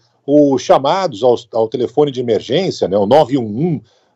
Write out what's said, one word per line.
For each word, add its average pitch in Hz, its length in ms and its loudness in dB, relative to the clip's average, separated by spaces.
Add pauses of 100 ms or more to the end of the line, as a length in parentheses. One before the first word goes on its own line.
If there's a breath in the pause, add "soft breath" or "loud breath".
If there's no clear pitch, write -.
(260)
os 139 360 2
chamados 170 600 0
ao, 123 140 4 (160)
ao 110 160 -2
telefone 131 440 -2
de 123 80 -8
emergência, 120 680 -4
né, 90 120 -2
o 101 80 0
nove 135 320 2
um 123 60 -4
um, 123 360 -4 (360)